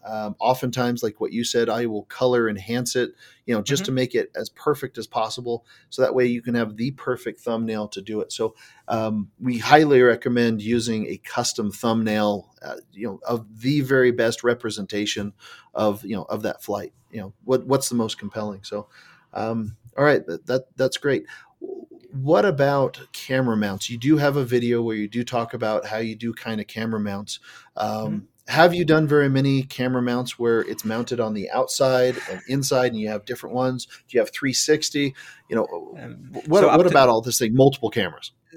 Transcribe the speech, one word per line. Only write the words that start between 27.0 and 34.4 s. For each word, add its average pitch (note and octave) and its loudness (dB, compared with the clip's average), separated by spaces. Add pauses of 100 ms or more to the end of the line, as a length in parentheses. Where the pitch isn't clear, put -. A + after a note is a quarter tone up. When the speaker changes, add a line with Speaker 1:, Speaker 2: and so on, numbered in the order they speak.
Speaker 1:
Um, G#2+ -2 (160)
Speaker 2:
Mm-hmm. - -10
Speaker 1:
have E3+ 8
you F3 0
done D#3 4
very C#3+ 4
many C3+ 2
camera B2+ -2
mounts B2 -2
where A#2 2
it's - -6
mounted A#2 -4
on A2 -2
the G2+ -6
outside B2+ 2 (140)
and F#2+ -8
inside C3 2
and A2 -6
you G#2+ -2
have G#2 -6
different - -10
ones? B2+ -2
Do - -20
you A#2+ 6
have G#2+ 2
three C3+ -4